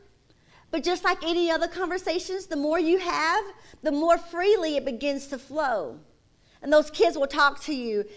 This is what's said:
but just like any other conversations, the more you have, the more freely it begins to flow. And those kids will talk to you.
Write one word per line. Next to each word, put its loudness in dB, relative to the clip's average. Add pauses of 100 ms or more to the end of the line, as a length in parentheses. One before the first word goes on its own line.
(720)
but -2
just -2
like 0
any 0
other 0
conversations, -4
the -6
more 0
you 2
have, 0 (400)
the 0
more 4
freely 0
it -4
begins -4
to -10
flow. -4 (640)
And 0
those 6
kids 4
will 0
talk 2
to -4
you. -2 (120)